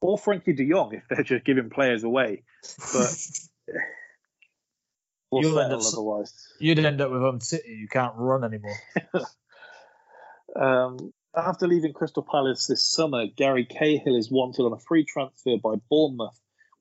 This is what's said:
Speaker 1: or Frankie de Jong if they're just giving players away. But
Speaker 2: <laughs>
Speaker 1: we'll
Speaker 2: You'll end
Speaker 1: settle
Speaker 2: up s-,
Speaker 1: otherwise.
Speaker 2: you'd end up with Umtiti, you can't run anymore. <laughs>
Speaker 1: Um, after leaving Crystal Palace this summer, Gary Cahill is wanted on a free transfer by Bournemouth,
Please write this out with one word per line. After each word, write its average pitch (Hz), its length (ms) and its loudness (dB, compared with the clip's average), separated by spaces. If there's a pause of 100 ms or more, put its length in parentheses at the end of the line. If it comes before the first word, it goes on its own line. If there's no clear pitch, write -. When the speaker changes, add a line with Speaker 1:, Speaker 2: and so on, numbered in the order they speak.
Speaker 1:
or 196 160 2
Frankie 185 360 0
de 135 160 0
Jong 151 240 2
if - 160 -12
they're 123 140 0
just 123 220 -2
giving 131 240 2
players 123 340 0
away. 117 400 0 (500)
But 123 220 0 (520)
Speaker 2:
<laughs> - 60 -12 (1600)
Speaker 1:
we'll 135 120 2
Speaker 2:
You'll 156 160 4
end 131 120 0
Speaker 1:
settle 131 40 -2
Speaker 2:
up 113 60 -4
s-, 110 120 -2
Speaker 1:
otherwise. 107 540 -6 (120)
Speaker 2:
you'd 156 200 2
end 143 220 2
up 135 100 0
with 127 100 -2
Umtiti, 127 560 -2
you 107 120 -12
can't 123 260 -2
run 127 300 0
anymore. 104 300 -8 (380)
<laughs> 165 100 0 (1300)
Speaker 1:
Um, 127 580 0 (220)
after 175 320 0
leaving 160 260 2
Crystal 151 360 -4
Palace 135 380 0
this 127 160 0
summer, 139 440 0
Gary 135 380 2
Cahill 151 520 2
is 113 140 -2
wanted 127 320 2
on 113 100 2
a - 60 -10
free 160 260 2
transfer 131 580 -2
by 110 120 0 (140)
Bournemouth, 139 500 0 (420)